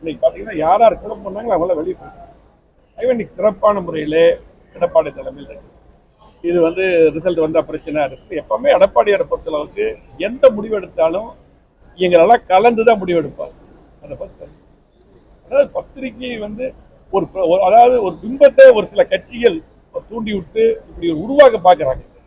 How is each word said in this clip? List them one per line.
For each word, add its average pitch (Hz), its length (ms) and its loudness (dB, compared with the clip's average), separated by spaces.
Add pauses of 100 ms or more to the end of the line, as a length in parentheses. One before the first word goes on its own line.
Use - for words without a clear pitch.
இன்னைக்கு 151 180 -8
பாத்தீங்கன்னா 202 340 -4
யார் 165 240 0
யார் 180 220 2
குழப்பம் 143 240 -14
பண்ணாங்களோ 208 300 -8
அவங்களாம் 175 260 -2
வெளியே 359 140 -8
போயிட்டாங்க. - 340 -20 (680)
ஆகவே 247 180 -2
இன்னைக்கு 214 220 -10
சிறப்பான 202 440 0
முறையிலே 160 440 -2 (500)
எடப்பாடி 165 380 -2
தலைமையில் 135 380 -18
இருக்கு. - 180 -20 (720)
இது 175 180 0
வந்து 165 220 -2 (300)
ரிசல்ட் 165 320 -4
வந்தா 160 160 -2
பிரச்சனை 151 420 -8
இருக்கு. 139 380 -10
எப்பவுமே - 360 -4
எடப்பாடியாரை 202 520 2
பொறுத்தளவுக்கு 147 560 -8 (320)
எந்த 247 320 2
முடிவு 214 260 -4
எடுத்தாலும் 180 540 -4 (680)
எங்களெல்லாம் 180 480 4
கலந்து 220 360 2
தான் 226 140 4
முடிவு 180 220 -2
எடுப்பார். - 340 -10 (500)
அதை 143 140 -16
பத்தி - 300 -20 (1000)
அதாவது 277 220 0
பத்திரிகை 247 680 -12
வந்து 214 280 -12 (480)
ஒரு 190 120 -2
பிர-, 185 220 -4
ஒரு, 180 140 2
அதாவது 233 400 6
ஒரு 185 220 -6
பிம்பத்தை 269 500 6
ஒரு 214 140 0
சில 196 160 -2
கட்சிகள் 202 540 -2 (520)
தூண்டி 220 240 -10
விட்டு 202 300 -4 (260)
இப்படி 170 220 -10
ஒரு 156 140 -6
உருவாக்க 269 320 4
பாக்குறாங்க, 156 460 0 (240)